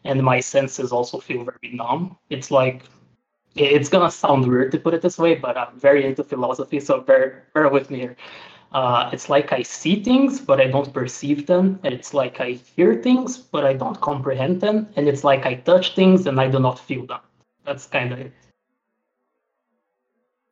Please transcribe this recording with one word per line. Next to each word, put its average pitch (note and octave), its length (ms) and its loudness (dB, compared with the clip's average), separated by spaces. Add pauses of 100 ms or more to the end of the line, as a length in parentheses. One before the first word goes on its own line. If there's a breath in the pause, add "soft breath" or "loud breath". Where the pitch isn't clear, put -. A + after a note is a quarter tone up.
and C3+ 180 -2
my B2+ 180 2
senses C3 520 -4
also B2 260 -4
feel B2+ 260 -10
very A#2+ 280 -14
numb. B2 440 -6 (140)
It's C3+ 200 -10
like, C3 340 0 (720)
i-, D3 60 0 (140)
it's C3+ 120 0
gonna F3 240 4
sound C#3 340 2
weird B2 260 2
to D#3 60 -2
put E3 160 -2
it E3 80 -2
this F3+ 160 -2
way, E3 160 4
but C3 220 -4
I'm B2 200 -8
very C#3 280 4
into C3+ 180 -4
philosophy, B2+ 560 -6
so C3+ 220 -2
bear, C3 520 2
bear D3+ 160 4
with C3+ 220 0
me C3+ 100 -8
here. B2 160 -10 (540 loud breath)
Uh, B2 420 0
it's C3 160 -10
like C#3+ 240 2
I C3 100 -2
see F#3+ 420 -2
things, B3+ 360 2
but C3+ 200 2
I C3 60 6
don't C3+ 260 -2
perceive C#3+ 540 -4
them. F#3+ 360 2
And C#3 120 -4
it's - 180 -14
like C3 260 -2
I B2 120 -6 (260)
hear F#3+ 260 2
things, B3+ 360 0
but - 260 -4
I C3+ 80 4
don't C3+ 260 -6
comprehend C#3 640 -4
them. G#3+ 340 -2
And D3 140 0
it's C3+ 160 0
like C#3 220 2
I B2+ 80 -4
touch F3+ 400 2
things F#3+ 320 6
and C3+ 120 -2
I C3+ 100 2
do C3+ 100 2
not C3 200 0
feel B2+ 280 -10
them. B2 140 -12 (440)
That's C#3+ 220 -10
kinda B2 400 -4
it. C3+ 60 -20 (2250)